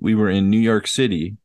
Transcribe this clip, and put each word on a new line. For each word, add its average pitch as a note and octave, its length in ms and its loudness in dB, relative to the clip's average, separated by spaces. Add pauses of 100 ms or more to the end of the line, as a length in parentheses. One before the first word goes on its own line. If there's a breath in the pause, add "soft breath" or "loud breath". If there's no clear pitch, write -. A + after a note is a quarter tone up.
we A2 140 0
were G#2+ 160 2
in G2 180 2
New G#2+ 100 4
York A2+ 280 0
City, G2+ 580 -4